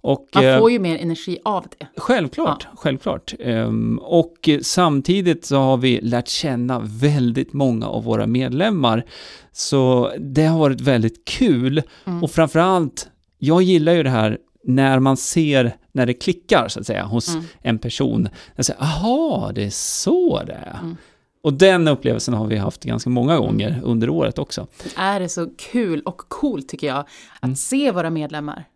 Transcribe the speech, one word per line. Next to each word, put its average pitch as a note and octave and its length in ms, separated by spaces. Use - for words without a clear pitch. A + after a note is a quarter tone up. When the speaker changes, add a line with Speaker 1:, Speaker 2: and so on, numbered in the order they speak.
Speaker 1:
Och, C3+ 340
Speaker 2:
Man C3 100
Speaker 1:
eh, C3 140
Speaker 2:
får A3+ 120
ju A#3+ 80
mer E3+ 200
energi E3+ 460
av G3 220
det. D3 80
Speaker 1:
Självklart, A#3+ 720
Speaker 2:
Ja. - 40
Speaker 1:
självklart. - 640
Ehm, A2+ 600
och, - 460
eh, D3+ 140
samtidigt F3 840
så C#3 120
har C3+ 200
vi B2 240
lärt A#2+ 280
känna B2 560
väldigt B2 680
många B2 340
av A2 180
våra A2 220
medlemmar. B2+ 760
Så B2+ 680
det C#3+ 280
har D#3+ 120
varit C3+ 220
väldigt A#2+ 440
kul. C#3+ 580
Speaker 2:
Mm. F3 180
Speaker 1:
Och D#3 60
framförallt, E3 760
jag E3 240
gillar E3+ 300
ju E3+ 100
det C3 80
här A2 280
när C3+ 340
man C3+ 180
ser, C3+ 600
när B2+ 140
det B2 80
klickar, E3+ 540
så G2+ 120
att G2 60
säga, G2+ 180
hos A2 240
Speaker 2:
Mm. E3 160
Speaker 1:
en A2+ 180
person. A#2 500
Jag - 80
säger, - 180
"Aha, E3 720
det G2+ 100
är G2+ 60
så - 760
det - 60
är." - 300
Speaker 2:
Mm. E3+ 140
Speaker 1:
Och D3+ 100
den F3 360
upplevelsen B2 460
har G#2+ 120
vi A2 100
haft G2+ 280
ganska A#2+ 260
många B2 220
Speaker 2:
Mm. C#3+ 140
Speaker 1:
gånger G#2+ 380
under A#2 260
året D3+ 280
också. - 280
Speaker 2:
Det - 120
är G3 240
det F3 80
så E3+ 200
kul F#3 280
och - 180
coolt, G#3 500
tycker - 180
jag, C3+ 120
att - 460
Speaker 1:
Mm. B2+ 120
Speaker 2:
se C4+ 340
våra E3+ 200
medlemmar D3+ 540